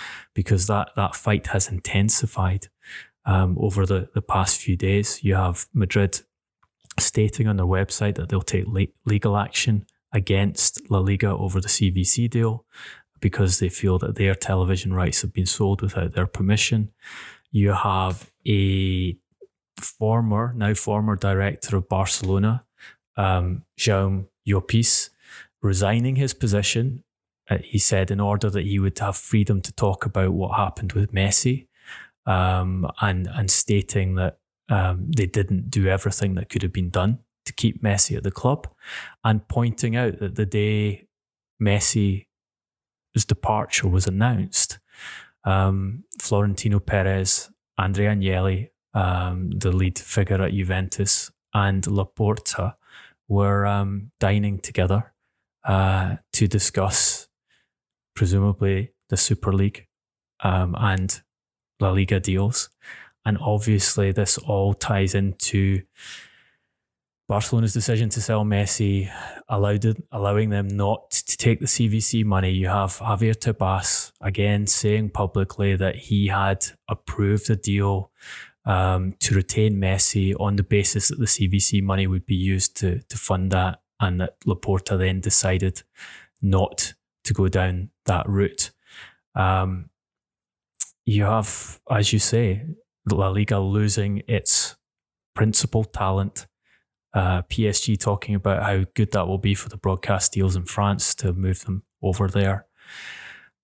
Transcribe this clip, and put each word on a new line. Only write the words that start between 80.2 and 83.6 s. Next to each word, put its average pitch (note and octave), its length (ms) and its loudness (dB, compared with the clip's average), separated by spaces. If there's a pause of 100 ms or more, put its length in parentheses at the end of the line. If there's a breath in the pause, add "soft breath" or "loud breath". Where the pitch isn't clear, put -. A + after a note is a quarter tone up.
on G2+ 180 0
the G2+ 60 2
basis G2+ 460 2
that - 120 -2
the A#2 60 2
C G#2 200 2
V F#2+ 120 2
C G2+ 220 2
money G2 260 0
would F#2 200 -2
be G2+ 80 0
used F#2+ 440 0
to, F#2+ 240 0
to - 140 -12
fund F#2 360 -2
that, F#2 280 0 (180)